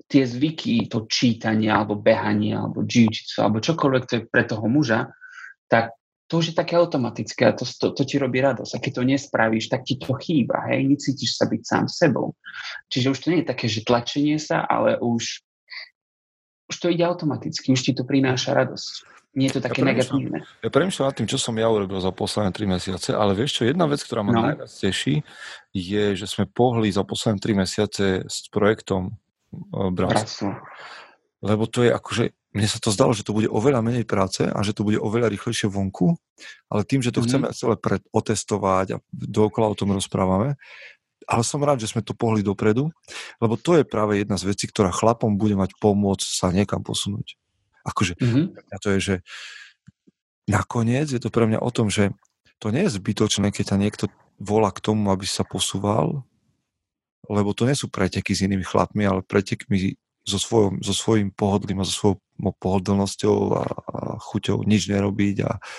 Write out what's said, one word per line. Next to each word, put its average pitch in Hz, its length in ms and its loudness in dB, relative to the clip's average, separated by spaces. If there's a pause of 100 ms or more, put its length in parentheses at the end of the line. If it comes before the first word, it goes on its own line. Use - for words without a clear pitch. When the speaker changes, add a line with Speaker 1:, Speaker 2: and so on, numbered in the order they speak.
(100)
Speaker 1:
tie 135 160 4
zvyky, 120 640 0
to 110 180 -4
čítanie, 110 640 2
alebo 104 260 0
behanie, 107 560 2
alebo 107 320 -2
jiu-jitsu, 110 560 2
alebo 110 220 2
čokoľvek 135 420 2
to - 140 -8
je 110 100 -2
pre 120 160 4
toho 110 240 -4
muža, 120 400 2 (640)
tak 117 240 4 (340)
to 165 140 2
už 160 100 -2
je - 60 -16
také 170 180 0
automatické 123 720 2
a 104 80 4
to, 127 80 -8
to, - 320 -2
to 143 80 0
ti 139 160 0
robí 127 240 0
radosť. 127 320 -2
A 120 60 -10
keď 131 180 -4
to - 80 0
nespravíš, 113 640 0
tak 127 140 -2
ti 127 100 -2
to - 240 -6
chýba, - 380 2 (100)
hej? 127 160 0
Necítiš 135 540 0
sa 90 100 2
byť - 140 -4
sám - 260 0
sebou. - 460 0 (560)
Čiže 127 240 0
už 127 80 -6
to 156 80 0
nie 170 100 2
je - 80 -4
také, 123 220 -2
že 107 160 -4
tlačenie 143 500 2
sa, 156 240 -2
ale 113 400 0
už, 117 400 -2 (1300)
už - 80 -10
to 175 140 0
ide 170 160 2
automaticky, 156 640 -2
už 127 80 4
ti 143 140 0
to 123 100 -4
prináša 131 480 0
radosť. - 600 -4 (200)
Nie 135 160 2
je 139 80 -4
to - 20 -2
Speaker 2:
Ja - 60 -2
Speaker 1:
také 127 160 -2
Speaker 2:
premýšľam, 131 400 2
Speaker 1:
negatívne. 95 160 -6 (240)
Speaker 2:
ja 110 80 -4
premýšľam 147 400 2
nad - 80 -6
tým, 110 80 0
čo 131 160 -2
som 117 160 -4
ja 113 80 2
urobil 101 320 0
za 92 160 -2
posledné 104 400 -2
tri 104 160 -2
mesiace, 92 400 -2
ale 104 240 2
vieš 120 240 -2
čo, - 80 -2
jedna 156 240 2
vec, 143 80 0
ktorá 113 240 -6
ma 101 80 0
Speaker 1:
No. 117 160 4
Speaker 2:
najviac - 240 -4
teší, - 560 -2 (480)
je, 98 300 -2 (100)
že 95 160 -6
sme 101 160 -2
pohli 120 480 2
za 101 80 2
posledné 107 400 -2
tri 117 80 0
mesiace 98 800 0
s - 160 -10
projektom, 101 720 0 (320)
e, - 400 -6
Bratstvo. 107 240 0 (320)
Speaker 1:
Bratstvo. - 20 -2 (960)
Speaker 2:
Lebo 107 240 0
to 123 160 0
je 120 80 6
akože, - 340 0 (300)
mne 104 160 2
sa - 80 -6
to 107 160 0
zdalo, 131 160 4
že 110 160 -2
to 104 80 -4
bude 107 160 0
oveľa 120 320 2
menej 117 240 -2
práce 95 400 0
a - 160 -2
že 101 80 0
to 104 160 -2
bude 104 160 2
oveľa 117 240 0
rýchlejšie 104 400 -2
vonku, 98 480 0 (560)
ale 104 160 0
tým, 139 160 0
že 120 80 0
to 110 80 -2
Speaker 1:
Mhm. 117 80 2
Speaker 2:
chceme 131 240 2
celé 120 240 0
pre-, 98 400 -2
otestovať 98 800 0
a - 20 -4 (140)
dookola 107 560 0
o 104 80 0
tom 98 160 0
rozprávame, 98 640 0 (720)
ale 117 160 2
som 147 160 -2
rád, 143 240 2
že 110 80 -4
sme 110 160 -4
to 98 80 -6
pohli 110 320 0
dopredu, 110 480 2 (480)
lebo 113 160 2
to 175 160 2
je 147 80 8
práve 104 400 0
jedna 104 160 -2
z 87 80 -6
vecí, 98 240 -2
ktorá 95 240 2
chlapom 113 400 2
bude 101 240 2
mať 95 240 0
pomôcť 101 400 4
sa - 320 -2
niekam 98 320 0
posunúť. - 480 -6 (500)
Akože, 90 320 -2
Speaker 1:
Mhm. 131 400 0 (160)
Speaker 2:
a 101 80 -8
to 101 160 0
je, 95 80 0
že 98 100 0 (1300)
nakoniec 120 640 0
je 120 80 -2
to 113 80 -6
pre 113 160 2
mňa 110 160 2
o 123 80 -2
tom, 110 240 0
že 98 240 2 (400)
to 107 160 -4
nie 175 160 0
je 113 80 -2
zbytočné, 101 560 0
keď - 220 -2
ťa - 20 4
niekto 104 280 0 (360)
volá 104 320 2
k - 80 -14
tomu, 107 320 0
aby 95 160 -2
sa - 160 -2
posúval, 104 800 -2 (1000)
lebo 104 260 0
to 117 120 -2
nie 139 100 2
sú - 140 -4
preteky 95 440 -2
s 87 100 0
inými 95 200 0
chlapmi, 104 400 0
ale 95 180 2
pretekmi 95 760 -2 (280)
so 101 140 -4
svojom, 101 440 2
so 101 120 -4
svojím 104 380 2
pohodlím 101 500 0
a 92 40 -2
so 90 80 -4
svojou 98 240 2 (200)
mo-, 95 180 -2
pohodlnosťou 98 840 0 (140)
a, - 120 0
a - 340 -8 (220)
chuťou 104 460 -4
nič 101 240 2
nerobiť 101 520 0
a, - 120 -2 (260)